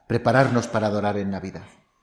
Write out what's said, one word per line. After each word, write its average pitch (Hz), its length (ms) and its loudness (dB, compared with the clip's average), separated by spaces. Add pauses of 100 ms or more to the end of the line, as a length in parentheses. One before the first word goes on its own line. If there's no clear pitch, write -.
prepararnos 120 600 2
para 107 180 0
adorar 104 300 -2
en 98 140 -4
Navidad. 90 340 -10 (380)